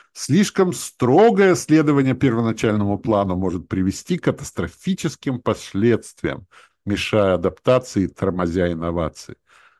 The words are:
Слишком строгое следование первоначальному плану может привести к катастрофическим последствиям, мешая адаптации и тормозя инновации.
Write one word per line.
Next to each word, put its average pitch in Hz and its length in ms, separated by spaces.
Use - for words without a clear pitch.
Слишком 185 600
строгое 190 840
следование 143 580
первоначальному 110 880
плану 98 360
может 90 320
привести 95 520
к - 60
катастрофическим - 1120
последствиям, 104 1040
мешая 101 480
адаптации 98 680
и 90 40
тормозя 87 640
инновации. 82 680